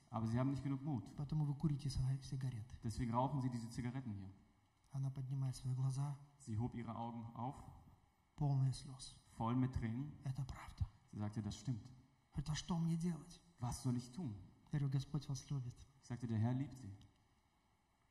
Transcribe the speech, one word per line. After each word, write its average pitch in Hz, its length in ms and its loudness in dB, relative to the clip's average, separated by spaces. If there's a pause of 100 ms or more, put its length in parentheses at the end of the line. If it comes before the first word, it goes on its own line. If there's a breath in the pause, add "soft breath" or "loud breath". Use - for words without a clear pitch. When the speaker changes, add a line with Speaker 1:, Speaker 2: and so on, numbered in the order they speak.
(100)
Speaker 1:
Aber 113 160 2
sie 113 120 4
haben 131 120 6
nicht 135 120 0
genug 139 200 0
Mut. 135 220 0 (120)
Speaker 2:
Поэтому 151 280 2
вы 143 100 2
курите 143 340 2
сига-, 131 340 2
сигареты. 127 640 -4
Speaker 1:
Deswegen 117 280 0
rauchen 135 280 4
sie 127 100 2
diese 117 200 -4
Zigaretten 123 420 -4
hier. 95 180 -6 (640)
Speaker 2:
Она 135 180 0
поднимает 131 460 -2
свои 127 180 -2
глаза. 135 420 2 (220)
Speaker 1:
Sie 110 200 -4
hob 120 160 0
ihre 113 220 -4
Augen 117 280 -4 (100)
auf. 123 220 -4 (800)
Speaker 2:
Полные 135 360 4
слёз. - 440 -10 (220)
Speaker 1:
voll 117 180 2
mit 127 180 6
Tränen. 123 380 0 (120)
Speaker 2:
Это 135 200 -2
правда. - 420 -2 (260)
Speaker 1:
Sie - 60 -6
sagte, 104 240 0
"Das 101 140 -2
stimmt." 113 260 -2 (500)
Speaker 2:
Говорит, 156 180 -2
"А 151 40 2
что 170 240 0
мне 165 180 4
делать?" 165 440 -2 (200)
Speaker 1:
"Was 120 220 -2
soll 123 140 4
ich - 160 -4
tun?" 143 220 -2 (360)
Speaker 2:
Говорю, 143 200 2
"Господь 135 380 0
вас 135 220 -4
любит." 127 240 -2 (280)
Speaker 1:
Ich - 60 -20
sagte, 123 180 -4
"Der 113 120 4
Herr 113 160 6
liebt 135 220 0
Sie." 98 160 -10 (1200)